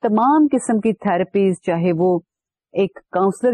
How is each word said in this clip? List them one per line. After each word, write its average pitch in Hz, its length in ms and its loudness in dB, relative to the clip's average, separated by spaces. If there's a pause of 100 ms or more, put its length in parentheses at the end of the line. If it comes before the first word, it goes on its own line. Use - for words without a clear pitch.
تمام 254 500 2
قسم 226 280 -2
کی 226 120 0
تھراپیز 185 640 -2 (120)
چاہے 170 260 0
وہ 175 280 0 (520)
ایک 190 220 -2 (180)
کاؤنسلر 196 420 0